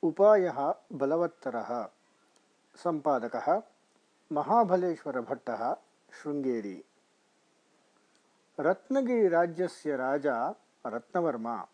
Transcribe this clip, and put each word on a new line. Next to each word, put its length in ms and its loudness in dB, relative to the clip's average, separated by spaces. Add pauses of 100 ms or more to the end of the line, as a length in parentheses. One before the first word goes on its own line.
उपायः 680 4 (180)
बलवत्तरः। 960 -4 (960)
सम्पादकः 760 0 (720)
महाबलेश्वरभट्टः, 1400 0 (360)
शृङ्गेरी। 720 -4 (1800)
रत्नगिरिराज्यस्य 1400 0
राजा 580 -2 (320)
रत्नवर्मा। 880 -4